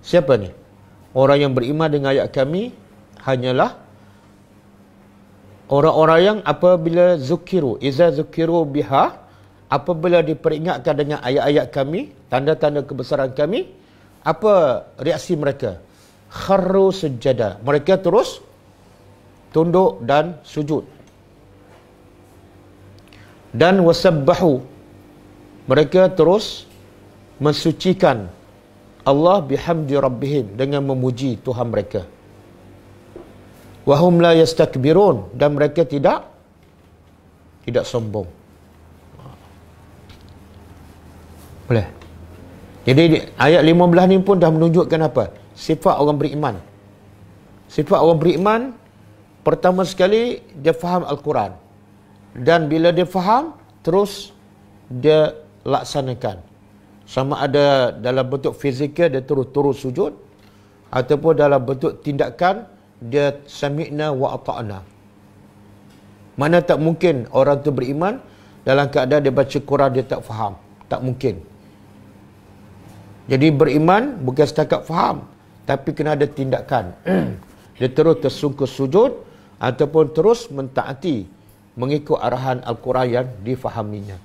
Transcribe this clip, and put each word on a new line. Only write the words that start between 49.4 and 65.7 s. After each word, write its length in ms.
pertama 400
sekali, 720
dia 200
faham 360
Al-Quran. 480
Dan 320
bila 240
dia 160
faham, 480
terus 480
dia 440
laksanakan. 800
Sama 320
ada 480
dalam 400
bentuk 240
fizikal, 560
dia 160
terus-terus 560
sujud, 320
ataupun 400
dalam 320
bentuk 400
tindakan, 640
dia 480
sami'na 640
wa 240
ata'na. 480